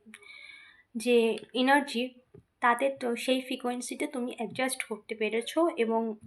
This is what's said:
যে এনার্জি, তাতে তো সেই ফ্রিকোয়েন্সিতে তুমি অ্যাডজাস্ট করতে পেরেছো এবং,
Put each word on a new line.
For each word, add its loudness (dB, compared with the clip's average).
যে 4
এনার্জি, 4
তাতে 2
তো -2
সেই 0
ফ্রিকোয়েন্সিতে -6
তুমি -6
অ্যাডজাস্ট -4
করতে -10
পেরেছো 0
এবং, 0